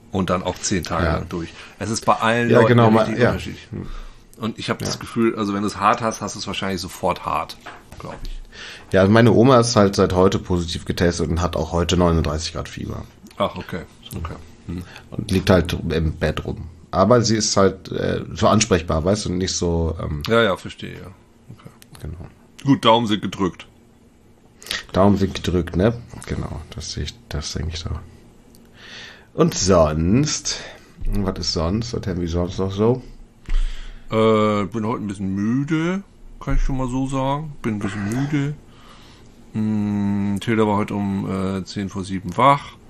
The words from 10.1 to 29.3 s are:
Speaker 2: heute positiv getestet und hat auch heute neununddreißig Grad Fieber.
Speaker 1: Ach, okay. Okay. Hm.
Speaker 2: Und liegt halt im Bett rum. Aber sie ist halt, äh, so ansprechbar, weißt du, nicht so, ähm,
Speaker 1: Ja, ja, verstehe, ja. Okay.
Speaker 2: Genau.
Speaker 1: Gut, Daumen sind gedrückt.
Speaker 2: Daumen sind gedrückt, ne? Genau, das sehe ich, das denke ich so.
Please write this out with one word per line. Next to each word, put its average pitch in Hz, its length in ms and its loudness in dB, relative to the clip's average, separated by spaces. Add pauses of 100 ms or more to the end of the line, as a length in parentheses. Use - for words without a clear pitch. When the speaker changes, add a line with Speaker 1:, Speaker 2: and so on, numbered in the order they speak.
Speaker 2:
heute 98 260 4
positiv 87 460 -4
getestet 85 440 0
und 80 120 -2
hat 82 140 -2
auch 78 160 -4
heute 85 260 0
neununddreißig 80 560 2
Grad 71 160 -8
Fieber. - 340 -10 (340)
Speaker 1:
Ach, 95 180 -4
okay. 87 260 -10 (340)
Okay. 80 200 -10 (320)
Hm. 87 160 -8 (260)
Speaker 2:
Und - 220 -8
liegt 92 180 0
halt 87 240 4 (160)
im 78 240 0
Bett - 320 -4
rum. - 240 -10 (220)
Aber 110 320 4
sie 113 120 2
ist 107 220 -2
halt, 98 340 2
äh, 92 320 -2 (120)
so 104 120 2
ansprechbar, 85 560 2
weißt 98 220 0
du, 87 80 -4
nicht 90 200 -2
so, 82 460 0
ähm, 78 280 -6
Speaker 1:
Ja, 117 160 4
ja, 95 140 2
verstehe, 92 360 -14
ja. 87 140 -16 (440)
Okay. - 180 -20 (340)
Speaker 2:
Genau. 80 240 -12 (360)
Speaker 1:
Gut, 135 220 2
Daumen 117 220 6
sind 104 160 0
gedrückt. 95 420 -2 (1300)
Speaker 2:
Daumen 95 260 6
sind 90 180 0
gedrückt, 85 400 -2
ne? 104 180 4 (320)
Genau, - 360 -8 (140)
das - 180 -10
sehe 78 100 -6
ich, 73 100 -8 (160)
das - 240 -6
denke 78 200 -4
ich - 60 -8
so. - 100 -8 (1400)